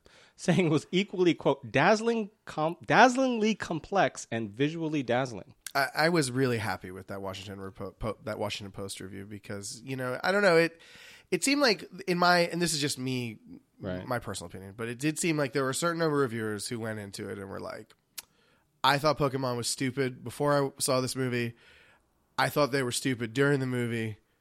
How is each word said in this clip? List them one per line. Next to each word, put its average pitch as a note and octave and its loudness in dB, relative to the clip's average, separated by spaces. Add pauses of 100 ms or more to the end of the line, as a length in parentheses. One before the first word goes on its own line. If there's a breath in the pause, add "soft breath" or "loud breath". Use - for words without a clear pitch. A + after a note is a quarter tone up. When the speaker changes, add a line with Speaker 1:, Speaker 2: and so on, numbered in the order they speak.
Speaker 1:
<laughs> - -20
saying F3 4
it D3+ 4
was D3 2
equally, F3+ 4
quote, B2+ 0
"dazzling, G#3+ 2 (140)
com-, D#3 -2 (100)
dazzlingly A#3 6
complex E3+ -2
and A2+ -4
visually D3+ -2
dazzling." A#2+ -2 (220)
Speaker 2:
I, C#3 2
I D#3 2
was D3+ 2
really B2 2
happy F#2+ -4
with F#2 -12
that G2 -8
Washington G2 -10
Repo-, G2 -12
Po-, A2 -4
that G#2 -6
Washington G2+ -6
Post G2 -10
review G2 -12
because, G#2 -12
you C3+ -8
know, B2+ -4
I F3 0
don't G3+ 4
know, E3+ 8
it, E3 4 (520 loud breath)
it F3+ 0
seemed C#4+ 4
like G3 2 (200)
in F3 2
my, F3 6
and E3+ 0
this D#3+ 0
is D3 -2
just C#3 -2
me, B2+ -4 (420)
Speaker 1:
Right. F#2 -8
Speaker 2:
my B2 -2
personal F#2+ -10
opinion, G2 -14
but A2+ -6
it A#2+ -8
did D3+ -2
seem E3 0
like C#3+ 0
there C#3 0
were C3 -2
a C3 -4
certain E3+ -2
number D3 2
of A#2 0
reviewers G#2+ -4
who A#2+ -6
went A2 -6
into G2+ -10
it G2+ -8
and G2 -10
were G2 -10
like, F#2+ -12 (920)
"I C#3 4
thought D3 2
Pokemon C3 0
was A#2 -4
stupid B2+ -2
before C#3+ 0 (140)
I - -2 (120)
saw C3 2
this B2+ -4
movie. A#2+ -2 (840 soft breath)
I C3+ 2
thought C#3+ 2
they C#3 0
were B2 -2
stupid A#2 -2
during C#3+ 4
the C3 -2
movie. A#2 -2 (240)